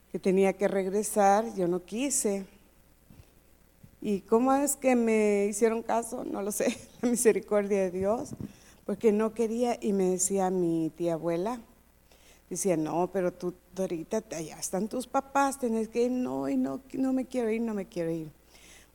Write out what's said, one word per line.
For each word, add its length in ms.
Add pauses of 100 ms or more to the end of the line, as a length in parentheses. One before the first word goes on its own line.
(100)
que 80
tenía 360
que 120
regresar, 880
yo 140
no 160
quise. 600 (1500)
¿Y 200
cómo 320
es 240
que 200
me 500
hicieron 360
caso? 420
No 180
lo 100
sé, 240 (140)
<laughs> 120
la 80
misericordia 720
de 80
Dios, 400 (560)
porque 260
no 220
quería, 460
y 120
me 180
decía 400
mi 460
tía 180
abuela, 460 (880)
decía, 280
"No, 360
pero 200
tú, 220 (200)
tú 80
ahorita, 380
te-, 160
allá 220
están 300
tus 180
papás, 540
tenés 280
que 160
ir", 60
"No, 380
y 80
no, 240 (120)
no 200
me 140
quiero 240
ir, 120
no 120
me 120
quiero 240
ir". 200 (640)